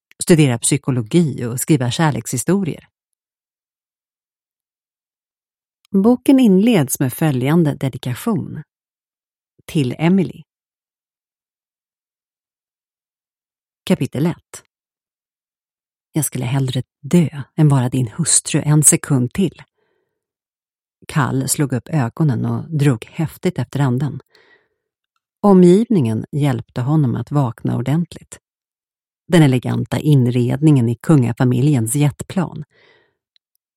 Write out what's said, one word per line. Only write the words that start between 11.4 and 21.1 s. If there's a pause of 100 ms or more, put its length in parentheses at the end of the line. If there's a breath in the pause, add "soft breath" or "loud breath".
Kapitel
ett. (1500)
Jag
skulle
hellre (200)
dö (280)
än
vara
din
hustru
en
sekund
till. (1500)
Kall